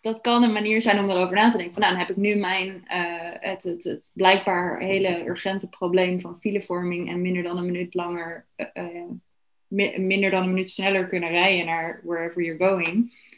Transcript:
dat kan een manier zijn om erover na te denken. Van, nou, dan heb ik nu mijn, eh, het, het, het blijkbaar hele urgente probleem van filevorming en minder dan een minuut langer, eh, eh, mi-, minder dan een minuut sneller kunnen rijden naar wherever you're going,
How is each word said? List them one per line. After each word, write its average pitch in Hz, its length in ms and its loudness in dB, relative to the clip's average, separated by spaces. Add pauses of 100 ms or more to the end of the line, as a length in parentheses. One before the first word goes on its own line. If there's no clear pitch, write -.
dat 220 200 -4
kan 240 220 6
een 233 80 6
manier 214 300 2
zijn 208 180 4
om 202 100 2
erover 180 260 2
na 220 140 8
te 226 80 4
denken. 175 160 -6
Van, 214 80 -4
nou, 185 120 4
dan 180 120 0
heb 190 120 -4
ik 196 60 2
nu 208 120 2
mijn, 185 520 -2
eh, 170 640 -6
het, 185 120 -10
het, 170 200 -6
het - 300 -10
blijkbaar 190 640 2
hele 185 460 0
urgente 190 420 -4
probleem 185 520 0
van 175 200 -12
filevorming 175 720 -4
en 175 120 -4
minder 180 220 -2
dan 175 140 -6
een 175 80 -4
minuut 180 280 -4
langer, 175 640 -8
eh, - 180 -8
eh, 175 300 -10 (640)
mi-, 196 320 -2
minder 190 320 2
dan 185 120 2
een 185 100 0
minuut 185 160 -2
sneller 190 380 0
kunnen 170 220 -2
rijden 175 360 2
naar 165 380 -4
wherever 170 400 -4
you're 165 220 0
going, 190 480 2 (240)